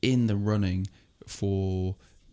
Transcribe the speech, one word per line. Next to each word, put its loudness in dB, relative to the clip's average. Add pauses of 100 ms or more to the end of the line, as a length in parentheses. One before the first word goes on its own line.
in 4
the 0
running 0 (380)
for, -2 (380)